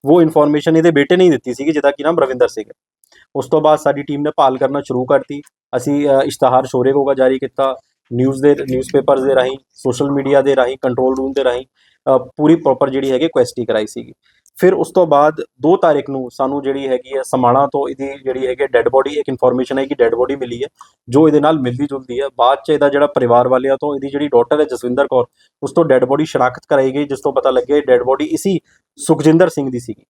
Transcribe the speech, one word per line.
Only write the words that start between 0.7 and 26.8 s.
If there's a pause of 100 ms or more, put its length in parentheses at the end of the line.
ਇਹਦੇ
ਬੇਟੇ
ਨੇ
ਹੀ
ਦਿੱਤੀ
ਸੀਗੀ,
ਜਿਹਦਾ
ਕਿ
ਨਾਮ
ਰਵਿੰਦਰ
ਸਿੰਘ
ਹੈ। (640)
ਉਸ
ਤੋਂ
ਬਾਅਦ
ਸਾਡੀ
ਟੀਮ
ਨੇ
ਭਾਲ
ਕਰਨਾ
ਸ਼ੁਰੂ
ਕਰਤੀ। (360)
ਅਸੀਂ,
ਅ,
ਇਸ਼ਤਿਹਾਰ
ਸ਼ੋਰੇ
ਕੋਲ
ਜਾਰੀ
ਕੀਤਾ, (380)
ਨਿਊਜ਼
ਦੇ,
ਨਿਊਜ਼ਪੇਪਰਸ
ਦੇ
ਰਾਹੀਂ, (120)
ਸੋਸ਼ਲ
ਮੀਡੀਆ
ਦੇ
ਰਾਹੀਂ,
ਕੰਟਰੋਲ
ਰੂਮ
ਦੇ
ਰਾਹੀਂ, (500)
ਅ,
ਪੂਰੀ
ਪ੍ਰੋਪਰ
ਜਿਹੜੀ
ਹੈਗੀ
ਕੁਐਸਟੀ
ਕਰਾਈ
ਸੀਗੀ। (440)
ਫਿਰ
ਉਸ
ਤੋਂ
ਬਾਅਦ (260)
ਦੋ
ਤਾਰੀਖ
ਨੂੰ
ਸਾਨੂੰ
ਜਿਹੜੀ
ਹੈਗੀ
ਹੈ
ਸਮਾਣਾ
ਤੋਂ
ਇਹਦੀ
ਜਿਹੜੀ
ਹੈਗੀ
ਹੈ
ਡੈੱਡ
ਬੋਡੀ,
ਇੱਕ
ਇਨਫੋਰਮੇਸ਼ਨ
ਹੈ
ਕਿ
ਡੈੱਡ
ਬੋਡੀ
ਮਿਲੀ
ਹੈ (420)
ਜੋ
ਇਹਦੇ
ਨਾਲ
ਮਿਲਦੀ
ਜੁਲਦੀ
ਹੈ। (120)
ਬਾਅਦ
'ਚ
ਇਹਦਾ
ਜਿਹੜਾ
ਪਰਿਵਾਰ
ਵਾਲਿਆਂ
ਤੋਂ
ਇਹਦੀ
ਜਿਹੜੀ
ਡਾਟਰ
ਹੈ
ਜਸਵਿੰਦਰ
ਕੌਰ, (380)
ਉਸ
ਤੋਂ
ਡੈੱਡ
ਬੋਡੀ
ਸ਼ਨਾਖਤ
ਕਰਾਈ